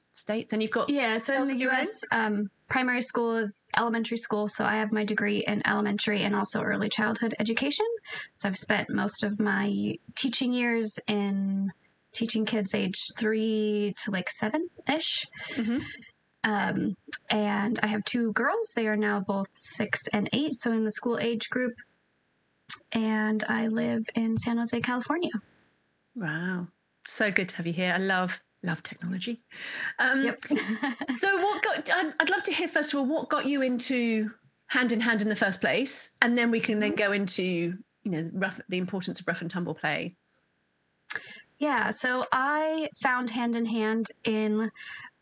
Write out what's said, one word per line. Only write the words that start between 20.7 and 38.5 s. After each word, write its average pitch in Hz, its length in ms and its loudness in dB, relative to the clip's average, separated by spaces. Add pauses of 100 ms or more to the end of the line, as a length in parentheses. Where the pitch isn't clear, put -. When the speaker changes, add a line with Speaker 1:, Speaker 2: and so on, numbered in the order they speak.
Speaker 2:
in 220 100 2
the 214 80 2
school 233 260 -2
age 226 320 0
group. 254 220 0 (1200)
And 220 560 2
I 226 200 0
live 226 360 0 (100)
in 226 240 2
San 233 200 0
Jose, 233 240 0
California. 254 500 0 (840)
Speaker 1:
Wow. 180 520 -4 (400)
So 208 240 2
good 190 160 -2
to - 80 -8
have 170 100 -6
you 170 60 -2
here. 180 240 0
I - 20 0
love, 185 440 0 (200)
love - 220 -4
technology. - 580 -8 (580)
Um, 254 260 4
Speaker 2:
Yep. - 180 -2 (360)
<laughs> 277 360 -2
Speaker 1:
so 392 220 4
what 403 260 2
got, - 260 0
I'd, 320 300 2
I'd 320 100 2
love 381 140 2
to 349 100 -2
hear, 330 140 0
first 294 240 0
of 285 80 0
all, 269 60 2
what 269 240 -2
got 302 160 2
you 277 160 2
into 233 680 2 (380)
hand 247 240 4
in 226 80 2
hand 226 220 2
in 214 80 2
the 208 80 0
first 190 240 2
place? - 500 2 (100)
And 240 160 6
then 233 140 4
we 226 80 2
can 214 220 2
then 208 100 2
Speaker 2:
Mm-hmm. - 60 -2
Speaker 1:
go 202 160 4
into, 202 300 0 (600)
you 202 80 -2
know, 165 220 -2
rough, 190 340 -2